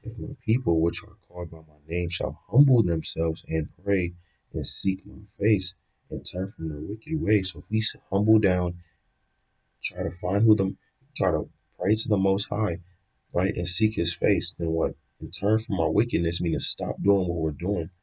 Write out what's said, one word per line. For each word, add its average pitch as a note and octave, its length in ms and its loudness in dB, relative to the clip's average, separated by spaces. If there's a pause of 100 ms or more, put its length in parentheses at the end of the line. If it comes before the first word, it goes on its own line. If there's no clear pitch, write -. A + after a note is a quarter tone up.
"If - 160 -10
my D#2 160 -10 (120)
people, F2 340 2
which E2+ 240 0
are - 120 -20 (120)
called F2 220 -8
by E2 80 -14
my D#2 280 -20
name, E2+ 220 -2
shall D2+ 400 -6
humble B2 340 6
themselves E2 640 -2
and D#2+ 220 -2 (160)
pray F2+ 300 0 (400)
and D#2 120 -4
seek - 380 -2
my - 160 -16 (180)
face G2 360 0 (340)
and D2 160 -8
turn F#2+ 260 -6
from D#2+ 200 -8
their D2 100 -8
wicked D#2+ 400 -6
ways." F#2 300 2
So - 80 -14
if - 100 -18
we A2 120 0
s-, - 140 -4 (140)
humble G#2+ 300 4
down, F2+ 440 2 (1000)
try F2+ 220 -6
to E2+ 60 -2
find F#2+ 320 0
who A2 120 8
the, G2 200 0 (400)
try F#2 180 2
to D#2 180 -2 (280)
pray F#2+ 160 2
to - 140 -4
the G#2+ 80 4
Most G2 320 0
High, G2+ 320 -2 (540)
right, F#2 200 0
and E2+ 140 -4
seek A2 260 2
His E2+ 200 -2
face, - 400 0
then E2 140 -4
what? D#2+ 280 -2 (240)
And D#2 140 -10
turn G#2+ 240 0
from G#2 220 -4
our D#2+ 100 0
wickedness, F2 500 0
meaning E2 200 0
stop - 420 -4
doing F#2+ 260 2
what F2 80 -2
we're D#2 140 0
doing. F2 400 -4 (120)